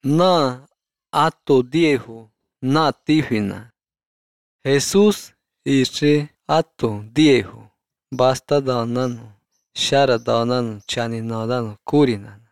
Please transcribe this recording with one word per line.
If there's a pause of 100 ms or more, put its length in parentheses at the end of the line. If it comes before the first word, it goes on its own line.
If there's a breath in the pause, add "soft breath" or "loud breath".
Na (460)
ato
diehu (300)
na
tifina. (920)
Jesús (300)
ishi (180)
ato
diehu. (400)
Basta
da
nano. (420)
Shara
da
nano.
Chani
na
nano.
Kuri
nano.